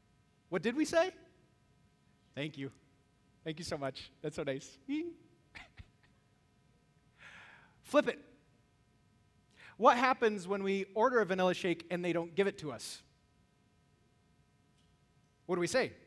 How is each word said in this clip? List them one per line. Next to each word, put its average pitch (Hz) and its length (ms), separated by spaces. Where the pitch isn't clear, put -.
What 170 120
did 233 140
we 311 80
say? 339 260
"Thank 147 220
you. 135 140
Thank 160 140
you 175 60
so 165 120
much. 135 340
That's 151 140
so 170 60
nice." 139 360
<laughs> 302 140
Flip - 260
it. - 100
What 240 200
happens 240 500
when 196 160
we 196 320
order 233 260
a 202 60
vanilla 185 280
shake 170 360
and 175 140
they 175 80
don't 170 220
give 196 120
it 196 120
to 151 140
us? - 300
What 180 100
do 175 40
we 175 60
say? 175 260